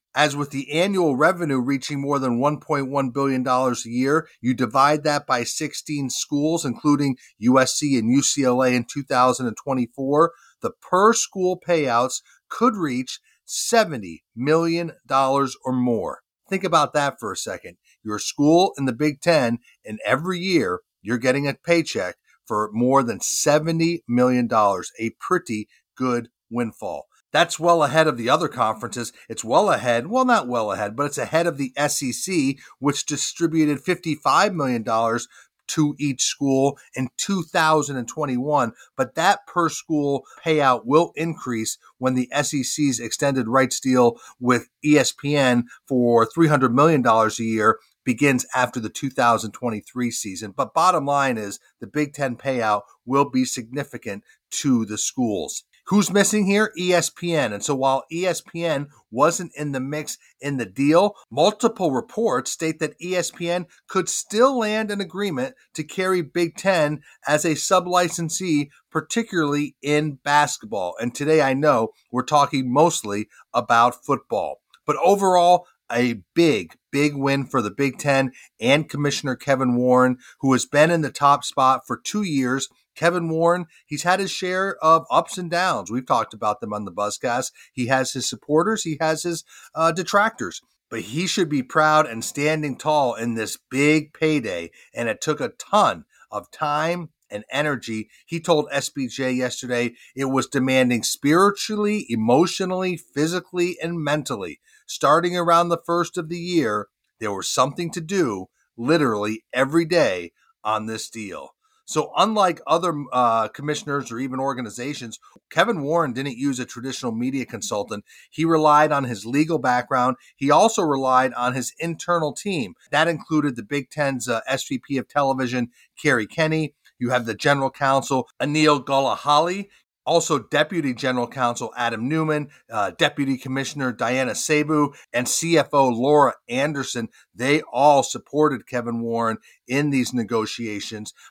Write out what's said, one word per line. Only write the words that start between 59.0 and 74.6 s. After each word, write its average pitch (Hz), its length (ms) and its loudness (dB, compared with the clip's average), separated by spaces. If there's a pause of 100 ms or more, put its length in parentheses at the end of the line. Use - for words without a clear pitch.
wasn't 160 460 0
in 147 160 -6
the 131 80 -6
mix 151 380 -8 (240)
in 139 160 -4
the 117 80 -4
deal, 151 500 2 (160)
multiple 190 600 0
reports 135 600 -2
state 160 280 -4
that 151 220 -4
E 180 140 -6
S 170 160 -2
P 170 180 -6
N 175 180 -4 (200)
could 185 220 -4
still 247 500 0
land 214 320 -2
an 202 80 -6
agreement 170 560 -6 (200)
to 151 100 -6
carry 185 360 0
Big 165 360 -2
Ten 156 440 0 (240)
as 151 200 2
a 156 100 0
sub-licensee, 170 1120 0 (220)
particularly 156 880 -2
in 147 440 0
basketball. 113 760 0
And 120 160 -4
today 151 260 2
I 135 120 2
know 135 380 2 (200)
we're 123 120 -2
talking 139 480 0
mostly 110 580 2 (240)
about 120 520 2
football. 98 540 -4 (260)